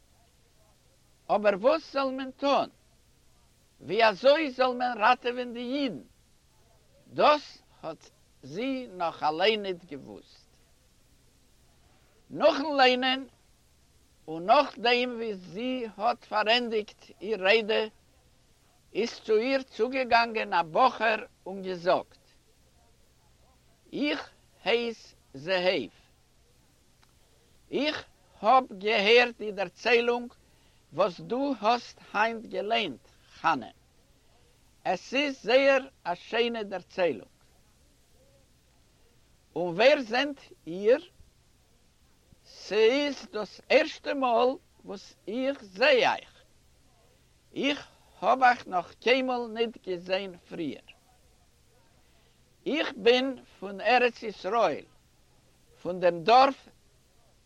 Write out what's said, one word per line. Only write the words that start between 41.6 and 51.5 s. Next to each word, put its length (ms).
איז 600
דאס 380
ערשטע 440
מאל, 340
וואס 300
איך 360
זע 240
אייך. 560
איך 320
האב 240
אייך 240
נאך 260
קיינמאל 540
נישט 400
געזען 500
פריער. 320